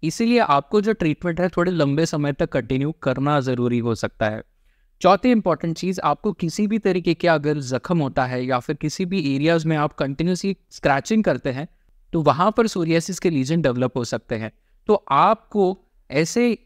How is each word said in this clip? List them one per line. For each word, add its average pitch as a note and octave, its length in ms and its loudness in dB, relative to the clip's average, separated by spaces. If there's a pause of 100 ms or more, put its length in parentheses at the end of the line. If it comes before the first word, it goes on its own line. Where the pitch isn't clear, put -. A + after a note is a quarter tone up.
इसीलिए A#3 360 0
आपको E3+ 420 2
जो G#3+ 120 0
ट्रीटमेंट E3+ 480 -2
है F3+ 80 2
थोड़े F3 220 0
लंबे D3+ 340 2
समय D3 280 -2
तक D#3+ 160 -2
कंटिन्यू C3+ 420 -2 (120)
करना C#3 360 0
जरूरी B2 400 0
हो A#2 160 0
सकता G#2+ 340 -4
है। A2 120 -10 (600)
चौथी G3 300 4
इंपॉर्टेंट E3+ 460 0
चीज, F3+ 220 -4
आपको D3+ 340 -2
किसी F3+ 340 -2
भी G#3+ 120 0
तरीके F3+ 340 0
के E3+ 140 0
अगर D3+ 320 2
जख्म C3 400 -2
होता C#3 260 0
है B2+ 200 -6
या B2+ 140 0
फिर D3+ 160 -6
किसी D#3 300 -6
भी F3 300 -2
एरियाज D#3 300 2
में D#3+ 120 0
आप D3 160 -2
कंटिन्यूअसली F3 640 -2 (160)
स्क्रैचिंग D3+ 520 0
करते C#3+ 260 0
हैं C3+ 180 -6 (460)
तो E3 80 0
वहां D3+ 300 4
पर A3+ 160 2
सोरियासिस E3 520 -2
के F#3+ 100 0
लीजन D#3 320 0
डेवलप B2+ 360 0
हो B2 60 -2
सकते A#2 320 -6
हैं। A2 160 -8 (360)
तो G#3 240 2
आपको F#3+ 680 2 (320)
ऐसे E3+ 440 0 (120)